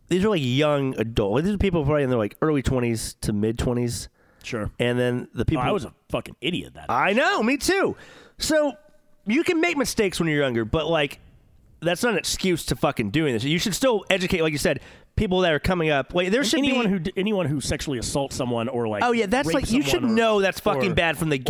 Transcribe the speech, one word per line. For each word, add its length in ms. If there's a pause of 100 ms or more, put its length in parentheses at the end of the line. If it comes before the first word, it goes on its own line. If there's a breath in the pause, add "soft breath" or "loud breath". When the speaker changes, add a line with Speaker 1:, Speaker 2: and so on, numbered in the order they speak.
Speaker 1:
these 160
are, 40
like, 140
young 560
adults. 380
Like, 80
these 100
are 40
people 260
probably 180
in 80
their, 80
like, 240
early 200
twenties 600
to 100
mid 260
twenties. 500 (340 soft breath)
Speaker 2:
Sure. 360
Speaker 1:
And 200
then 360
the 100
people 200
Speaker 2:
Oh, 40
I 40
was 120
a 100 (160)
fucking 300
idiot 340
that 160
Speaker 1:
I 220
know, 300
me 140
too. 400 (420 loud breath)
So 340 (520)
you 200
can 160
make 160
mistakes 440
when 80
you're 140
younger, 220
but, 240
like, 320 (600)
that's 220
not 100
an 60
excuse 480
to 100
fucking 340
doing 240
this. 100
You 140
should 160
still 360
educate, 320
like 100
you 60
said, 220 (360 loud breath)
people 240
that 120
are 60
coming 320
up. 240
Like, 160
there 100
Speaker 2:
And 80
Speaker 1:
should 100
Speaker 2:
anyone 280
Speaker 1:
be 40
Speaker 2:
who 100
d-, 160
anyone 300
who 140
sexually 380
assaults 380
someone 320
or, 200
like, 160
Speaker 1:
Oh, 80
yeah, 140
that's 220
Speaker 2:
rapes 60
Speaker 1:
like, 180
you 100
should 100
Speaker 2:
someone 200
or, 20
Speaker 1:
know 260
that's 200
fucking 320
Speaker 2:
or, 20
Speaker 1:
bad 240
from 120
the 200